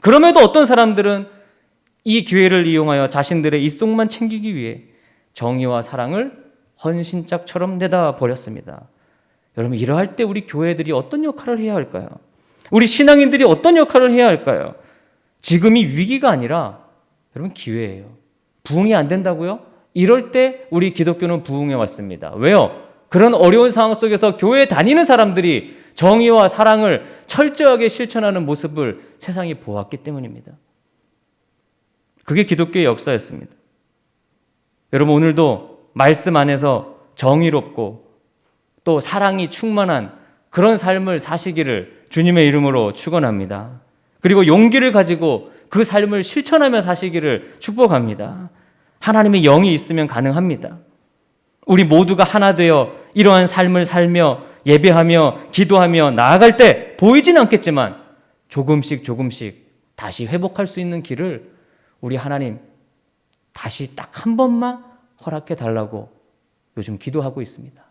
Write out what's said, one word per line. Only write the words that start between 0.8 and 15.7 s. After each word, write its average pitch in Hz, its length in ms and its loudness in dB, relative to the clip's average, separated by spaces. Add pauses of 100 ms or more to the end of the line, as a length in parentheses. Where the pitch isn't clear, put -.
이 220 180 0
기회를 185 440 2
이용하여 151 420 0
자신들의 147 560 -2
이속만 220 440 -2
챙기기 220 460 -8
위해 117 280 -10 (500)
정의와 123 500 -4
사랑을 143 640 -8 (400)
헌신짝처럼 170 920 -6
내다버렸습니다. 139 1040 -4 (760)
여러분, 120 220 -6
이러할 160 380 -4
때 247 60 -4
우리 202 240 -6
교회들이 156 460 -6
어떤 294 320 -4
역할을 247 340 -6
해야 220 160 -6
할까요? 123 340 -8 (600)
우리 226 160 4
신앙인들이 277 580 4
어떤 240 320 4
역할을 254 340 4
해야 240 160 4
할까요? 131 480 -2 (680)
지금이 214 420 2